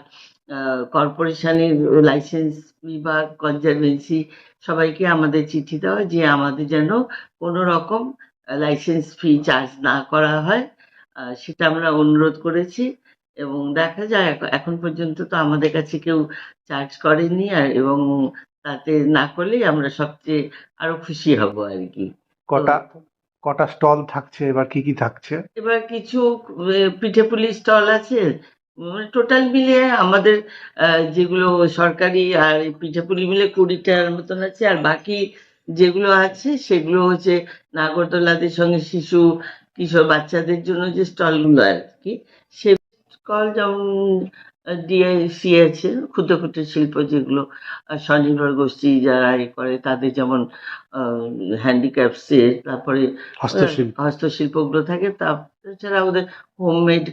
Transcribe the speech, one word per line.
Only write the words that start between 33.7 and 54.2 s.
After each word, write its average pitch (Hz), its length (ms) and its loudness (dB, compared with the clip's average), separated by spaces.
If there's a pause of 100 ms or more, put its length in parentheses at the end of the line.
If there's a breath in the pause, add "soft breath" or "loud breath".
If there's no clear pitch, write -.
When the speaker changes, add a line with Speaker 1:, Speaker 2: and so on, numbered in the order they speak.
Speaker 1:
মতন 180 320 -8
আছে, 190 240 -4
আর 190 100 2
বাকি 180 560 -2 (380 soft breath)
যেগুলো 180 400 4
আছে 190 480 2
সেগুলো 180 500 2
হচ্ছে 180 380 0 (280 loud breath)
নাগরদোলাদের 170 760 0
সঙ্গে 170 280 0
শিশু, 165 600 2 (340 loud breath)
কিশোর 165 320 2
বাচ্চাদের 160 560 0
জন্য 175 300 -2
যে 185 120 -2
স্টলগুলো 156 580 4
আর 95 180 2 (240)
কি, 226 140 -8 (320 soft breath)
সে 196 260 4 (360)
স্টল 214 400 -4
যেমন, 196 720 -2 (400 loud breath)
আহ, 170 220 -8
ডিআইসি 180 760 4
আছে, 185 500 2
ক্ষুদ্র 170 260 0
ক্ষুদ্র 160 280 -6
শিল্প 147 380 -2
যেগুলো, 139 440 -2 (420 loud breath)
আহ, 151 100 -8
স্বনির্ভর 147 540 0
গোষ্ঠী 139 480 2
যারা 127 360 4
এ 120 100 -2
করে, 127 320 -6
তাদের 131 340 -2
যেমন, 127 340 -2 (460 loud breath)
আহ, 117 680 -6
হ্যান্ডিক্রাফটসের, 123 1040 2
তারপরে, 135 420 -2
আহ, 135 80 -6 (240 loud breath)
Speaker 2:
হস্তশিল্প। 135 600 -2
Speaker 1:
হস্তশিল্পগুলো 147 840 -2